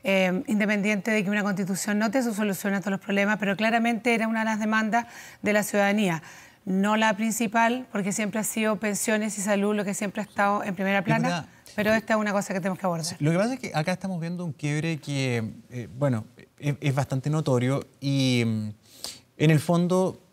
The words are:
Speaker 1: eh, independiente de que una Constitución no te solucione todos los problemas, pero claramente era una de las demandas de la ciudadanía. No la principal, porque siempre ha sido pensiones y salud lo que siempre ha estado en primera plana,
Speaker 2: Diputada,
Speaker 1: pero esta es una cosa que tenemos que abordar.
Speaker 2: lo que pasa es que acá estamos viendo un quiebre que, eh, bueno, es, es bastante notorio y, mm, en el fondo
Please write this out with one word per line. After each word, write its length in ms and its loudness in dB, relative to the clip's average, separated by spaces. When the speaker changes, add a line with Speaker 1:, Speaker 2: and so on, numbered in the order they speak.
Speaker 1:
eh, 440 2
independiente 640 0
de 120 2
que 60 -2
una 140 0
Constitución 560 -2
no 100 2
te 140 0
solucione 560 -2
todos 140 -2
los 80 -2
problemas, 360 0
pero 180 0
claramente 600 2
era 120 0
una 120 -2
de 60 0
las 140 -2
demandas 460 0
de 100 2
la 80 4
ciudadanía. 640 2
No 320 2
la 180 4
principal, 760 0
porque 220 -2
siempre 260 -2
ha 40 -2
sido 340 0
pensiones 600 -2
y 40 -6
salud 340 2
lo 100 0
que 80 -4
siempre 300 -4
ha 20 -4
estado 380 0
en 100 -4
primera 300 0
plana, 240 2
Speaker 2:
Diputada, 200 -2
Speaker 1:
pero 180 2
esta 220 0
es 40 0
una 120 -2
cosa 200 -2
que 100 -4
tenemos 180 -4
que 80 -6
abordar. 320 -4
Speaker 2:
lo 120 2
que 60 2
pasa 160 0
es 60 -6
que 160 -8
acá 160 0
estamos 280 -4
viendo 240 -6
un 100 -6
quiebre 440 -2
que, 540 -2
eh, 180 -10
bueno, 260 0
es, 240 -2
es 140 0
bastante 340 -2
notorio 560 0
y, 420 2
mm, 260 -2
en 140 6
el 80 6
fondo 600 2